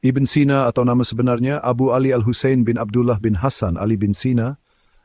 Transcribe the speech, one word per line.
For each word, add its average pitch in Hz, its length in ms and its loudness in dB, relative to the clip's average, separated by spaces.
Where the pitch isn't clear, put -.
Ibn 131 240 2
Sina 139 400 2
atau 123 240 0
nama 123 160 2
sebenarnya 123 560 -2
Abu 123 320 0
Ali 131 240 2
Al-Husain 123 480 0
bin 117 160 0
Abdullah 117 400 0
bin 110 160 0
Hassan 92 400 -2
Ali 104 240 -2
bin 101 160 0
Sina, 127 400 -2